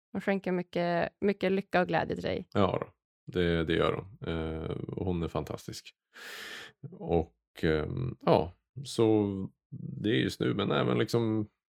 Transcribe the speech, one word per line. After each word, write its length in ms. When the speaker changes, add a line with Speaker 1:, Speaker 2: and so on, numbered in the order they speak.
Speaker 1:
Hon 100
skänker 300
mycket, 580
mycket 300
lycka 300
och 60
glädje 280
till 80
dig. 300
Speaker 2:
Ja 280
då, 60
det, 320
det 100
gör 200
hon. 360
Eh, 420
och 340
hon 180
är 40
fantastisk. 680
Och, 440
ehm, 600
ja, 320
så 420
det 380
är 100
just 200
nu, 140
men 180
även 260
liksom 500